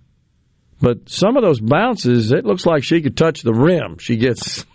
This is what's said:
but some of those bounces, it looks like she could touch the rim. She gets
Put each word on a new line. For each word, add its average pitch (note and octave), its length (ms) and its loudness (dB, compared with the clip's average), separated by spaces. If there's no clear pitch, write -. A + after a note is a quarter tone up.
but B2 300 -2
some A3 260 0
of C4 80 2
those D3+ 160 2
bounces, B2 720 0
it D#3+ 140 0
looks G#2+ 200 -2
like D#3 180 2
she E3 180 0
could C3+ 160 -4
touch D#3+ 240 0
the A#2 120 0
rim. B2+ 440 0
She A#2 200 -4
gets - 580 -4